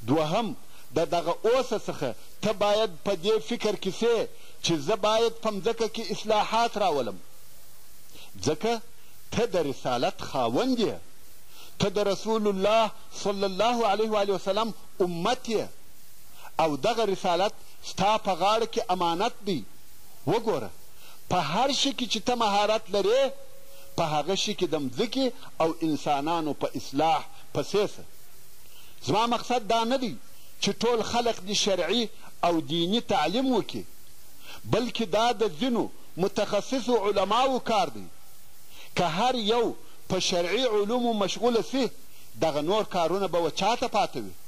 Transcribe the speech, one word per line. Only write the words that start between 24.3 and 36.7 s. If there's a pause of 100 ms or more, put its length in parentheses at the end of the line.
شي
کې
د (100)
مځکې (280)
او (120)
انسانانو
په (100)
اصلاح (340)
پسې
شه. (1000)
زما
مقصد
دا
نه
دی (480)
چې (120)
ټول
خلق (100)
دې
شرعي (360)
او
دیني
تعلیم
وکړي، (880)
بلکې (120)
دا
د
ځینو (280)
متخصصو (120)